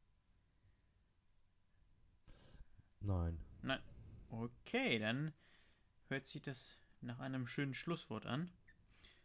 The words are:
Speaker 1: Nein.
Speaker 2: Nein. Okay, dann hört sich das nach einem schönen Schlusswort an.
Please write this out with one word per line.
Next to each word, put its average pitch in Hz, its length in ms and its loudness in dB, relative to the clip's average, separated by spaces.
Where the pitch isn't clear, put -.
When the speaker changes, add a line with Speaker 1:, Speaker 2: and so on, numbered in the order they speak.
Speaker 1:
Nein. 85 380 4
Speaker 2:
Nein. 135 180 2
Okay, 120 680 2
dann 127 340 2
hört 139 180 0
sich - 160 -8
das - 360 -6
nach 120 200 -6
einem 131 260 0
schönen 135 280 2
Schlusswort - 520 -2
an. 143 240 2